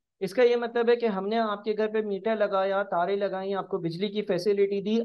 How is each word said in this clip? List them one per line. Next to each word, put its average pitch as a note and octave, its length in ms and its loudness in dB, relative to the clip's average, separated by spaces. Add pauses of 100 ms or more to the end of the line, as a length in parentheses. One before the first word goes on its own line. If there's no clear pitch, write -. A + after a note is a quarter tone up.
(200)
इसका G3 220 0
ये A#3+ 140 6
मतलब A#3 340 0
है A#3+ 60 6
कि A#3 100 -2
हमने G3+ 300 -2
आपके G#3+ 380 -2
घर G#3+ 180 0
पे A3 100 0
मीटर G#3 340 -2
लगाया, G3 460 0
तारें F#3+ 340 0
लगाई, G3 360 -2
आपको F#3+ 260 -4
बिजली E3+ 300 -4
की G#3 140 -2
facility G3+ 580 0
दी, G#3+ 240 0